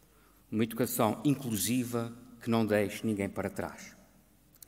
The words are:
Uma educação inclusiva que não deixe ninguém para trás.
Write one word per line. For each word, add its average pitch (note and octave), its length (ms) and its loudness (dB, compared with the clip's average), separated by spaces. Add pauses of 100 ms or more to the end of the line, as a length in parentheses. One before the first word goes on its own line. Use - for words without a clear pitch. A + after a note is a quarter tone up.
(480)
Uma A2 140 0
educação A#2 600 0
inclusiva A#2 920 0 (240)
que - 80 -8
não A2+ 160 6
deixe G#2 400 2
ninguém G2+ 240 0
para F#2+ 220 -4
trás. - 460 -8 (720)